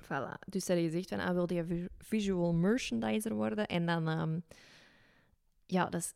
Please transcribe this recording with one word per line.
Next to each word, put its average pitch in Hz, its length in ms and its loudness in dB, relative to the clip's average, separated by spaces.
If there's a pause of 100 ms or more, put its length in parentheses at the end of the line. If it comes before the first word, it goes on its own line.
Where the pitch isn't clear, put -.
Voilà. - 360 -6 (100)
Dus 190 160 -4
ze - 60 0
hadden 170 200 2
gezegd 175 180 -4
van, 202 100 -4
"Ah, 180 140 0
wilde 175 200 0
je 170 120 -2
vi-, 175 220 -4 (100)
visual 190 560 2
merchandiser 220 800 2
worden?" 214 340 0
En 170 180 0
dan, 170 220 2
ehm, 160 320 0 (1300)
ja, 185 240 2
dat 170 120 -2
is - 140 -6